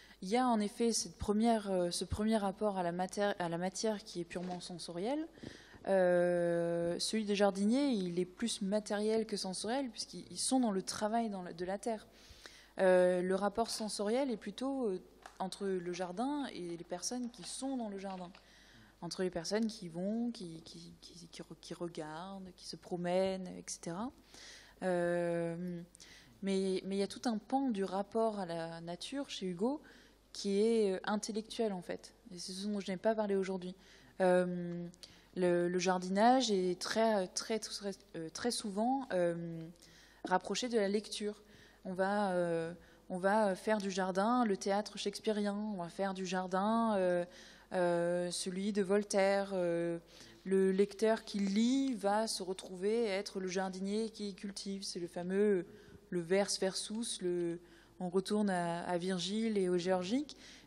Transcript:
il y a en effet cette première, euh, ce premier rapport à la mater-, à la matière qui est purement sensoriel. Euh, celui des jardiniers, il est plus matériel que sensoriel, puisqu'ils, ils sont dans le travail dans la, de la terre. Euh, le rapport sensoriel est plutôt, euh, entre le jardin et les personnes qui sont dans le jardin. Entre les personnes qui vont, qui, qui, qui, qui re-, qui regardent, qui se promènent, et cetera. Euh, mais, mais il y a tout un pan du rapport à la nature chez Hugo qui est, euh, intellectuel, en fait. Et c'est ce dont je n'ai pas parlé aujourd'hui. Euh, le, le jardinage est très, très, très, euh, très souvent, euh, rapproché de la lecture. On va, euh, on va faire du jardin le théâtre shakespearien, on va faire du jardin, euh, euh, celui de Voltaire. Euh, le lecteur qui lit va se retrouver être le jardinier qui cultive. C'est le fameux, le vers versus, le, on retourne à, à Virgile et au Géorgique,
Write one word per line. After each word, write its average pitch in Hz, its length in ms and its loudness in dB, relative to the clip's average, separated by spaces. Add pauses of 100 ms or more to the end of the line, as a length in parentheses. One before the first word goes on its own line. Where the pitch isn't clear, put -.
(220)
il 190 60 -8
y 208 80 2
a 254 100 4
en 226 140 4
effet 220 320 0
cette 175 240 -4
première, 214 540 2
euh, 180 200 2
ce 180 140 -4
premier 214 320 0
rapport 202 420 0
à 185 40 2
la 170 100 0
mater-, 185 460 -2
à 175 100 -2
la 170 100 -2
matière 190 460 -4
qui - 160 -8
est 175 40 -6
purement 180 360 -8
sensoriel. 190 640 -6 (640)
Euh, 175 1080 4
celui 220 260 -2
des 202 100 0
jardiniers, 202 560 4
il 185 280 0
est 180 60 2
plus - 380 -4
matériel 214 640 0
que 214 100 -6
sensoriel, 220 540 -4
puisqu'ils, - 400 -12
ils 175 80 -10
sont 262 220 2
dans 226 120 4
le 190 100 0
travail 220 460 -2
dans 190 140 -6
la, 175 100 -8
de 170 120 -8
la 190 140 -4
terre. 220 280 -4 (720)
Euh, 180 440 8
le 185 120 2
rapport 202 360 0
sensoriel 226 600 -2
est 220 60 -2
plutôt, 254 520 -4
euh, 185 120 -2 (380)
entre 190 280 -6
le 180 260 -2
jardin 214 600 -4
et 170 240 -8
les 170 80 -12
personnes 233 460 -6
qui 180 120 -16
sont 269 340 -6
dans 226 120 -6
le 196 100 -8
jardin. 190 320 -10 (720)
Entre 170 200 -4
les 185 80 0
personnes 180 360 -2
qui 196 220 -8
vont, 208 420 -4
qui, 165 320 -12
qui, 170 380 -18
qui, 170 280 -20
qui - 140 -14
re-, 165 180 -18
qui - 140 -12
regardent, 175 800 -10
qui - 100 -20
se - 100 -10
promènent, 185 720 0
et 180 180 -12
cetera. 190 440 -8 (720)
Euh, 175 1000 0 (600)
mais, 190 420 0
mais 196 120 -4
il - 20 0
y 196 40 2
a 196 40 0
tout - 200 -10
un 226 120 0
pan 269 320 0
du 196 140 0
rapport 202 560 0
à 185 60 -4
la 165 340 -6
nature 180 500 -8
chez - 160 -6
Hugo 208 340 -2 (520)
qui 202 280 0
est, 220 320 4
euh, 185 120 -4
intellectuel, 214 680 -4
en 180 100 -8
fait. - 300 -10 (180)
Et 180 80 -14
c'est 185 140 -10
ce 190 140 -6
dont 208 140 -2
je 190 100 -4
n'ai 185 80 -4
pas 220 160 2
parlé 208 220 0
aujourd'hui. 185 380 -4 (460)
Euh, 180 640 4 (480)
le, 175 340 4
le 175 100 2
jardinage 190 720 4
est 185 300 2
très, 214 480 2
très, - 300 -4
très, 202 340 -8 (240)
euh, 160 140 -8
très - 200 -4
souvent, 233 640 -2
euh, 170 540 6 (580)
rapproché 190 440 4
de 233 100 4
la 202 100 6
lecture. 208 540 -2 (420)
On 190 80 -6
va, 196 400 2
euh, 170 400 0 (380)
on 185 80 -4
va 196 360 4
faire 214 240 0
du 196 120 -2
jardin 190 560 2
le 196 100 2
théâtre 202 420 -2
shakespearien, 208 560 -2
on 208 280 -6
va 170 80 -8
faire 190 240 -2
du 190 120 -6
jardin, 190 680 2
euh, 180 280 4 (480)
euh, 175 580 2
celui 190 420 -2
de 202 100 2
Voltaire. 196 680 4
Euh, 170 460 0 (460)
le 190 260 6
lecteur 202 540 2
qui - 140 -4
lit 240 560 4
va 208 340 2
se - 140 -6
retrouver 190 640 -2
être 196 340 -4
le 185 80 -4
jardinier 196 640 -2
qui 208 240 -8
cultive. 196 500 -8
C'est - 160 -8
le 170 80 -6
fameux, 185 580 2 (440)
le 175 100 0
vers 190 280 2 (120)
versus, 214 600 -4
le, 175 400 -2 (380)
on 180 100 -4
retourne 196 400 2
à, 175 360 0
à 180 120 0
Virgile 190 640 0
et 185 100 2
au 180 80 4
Géorgique, 185 600 0 (300)